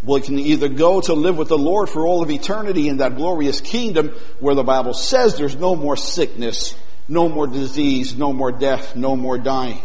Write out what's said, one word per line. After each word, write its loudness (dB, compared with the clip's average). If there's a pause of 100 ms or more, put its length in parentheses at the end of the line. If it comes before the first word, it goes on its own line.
We 2
can -2
either 2
go 2
to 0
live 2
with -2
the 2
Lord 0
for 0
all 0
of -2
eternity -2
in 0
that 0
glorious 0
kingdom 0 (240)
where 2
the 0
Bible 0
says 2
there's -2
no 2
more 0
sickness, -2 (360)
no 2
more 0
disease, 0
no 0
more 0
death, 0
no 0
more 0
dying. -2